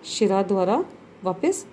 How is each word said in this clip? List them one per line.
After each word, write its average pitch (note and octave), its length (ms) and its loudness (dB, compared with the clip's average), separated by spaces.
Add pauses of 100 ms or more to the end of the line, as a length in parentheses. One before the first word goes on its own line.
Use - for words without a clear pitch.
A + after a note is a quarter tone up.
शिरा G3 360 2
द्वारा G3 420 2 (400)
वापस F#3 480 -2